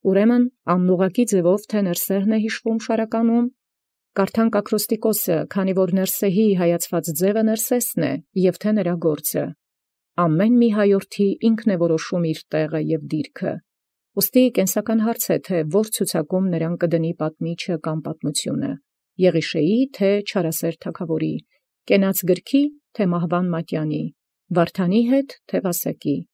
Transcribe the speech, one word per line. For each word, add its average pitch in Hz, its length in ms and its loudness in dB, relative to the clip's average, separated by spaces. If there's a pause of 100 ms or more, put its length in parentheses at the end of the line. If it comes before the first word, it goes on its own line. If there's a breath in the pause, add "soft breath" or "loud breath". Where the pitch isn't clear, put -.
Ուրեմն, 226 420 4 (160)
անուղղակի 185 600 2
ձևով 190 380 2
թե 214 180 -2
Ներսեհն 196 520 -2
է 220 60 2
հիշվում 220 400 -2
Շարականում, 226 680 0 (720)
կարդանք 226 380 0
ակրոստիկոսը, 214 920 0
քանի 190 300 -2
որ 185 180 2
Ներսեհի 190 600 0
հայացված 170 580 0
ձևը 196 320 0
Ներսեսն 220 580 -2
է, 135 120 -2 (220)
և 185 260 2
թե 208 100 0
նրա 180 240 0
գործը։ 151 500 -2 (720)
Ամեն 175 380 2
մի 233 140 6
հայորդի 202 600 2 (120)
ինքն 220 300 2
է 185 60 0
որոշում 165 480 0
իր 160 180 -4
տեղը 156 380 -2
և 156 220 -2
դիրքը։ 147 500 -6 (640)
Ուստի 202 300 2
կենսական 220 540 0
հարց 233 240 -2
է, - 120 2
թե - 280 -4
որ 196 240 0
ցուցակում 185 560 -2
նրան 170 320 -2
կդնի 165 360 0
պատմիչը 165 640 -6
կամ 156 220 -6
պատմությունը՝ - 720 -6 (500)
Եղիշեի, 170 680 2
թե 202 320 0
չարասեր 170 580 -4
թագավորի, 165 540 -4 (560)
կենաց 196 340 2
գրքի, 185 400 2 (280)
թե 202 180 0
մահվան 175 420 0
մատյանի, 160 540 -4 (480)
Վարդանի 180 520 2
հետ, 269 380 0
թե 185 200 -4
Վասակի։ 175 540 -4 (180)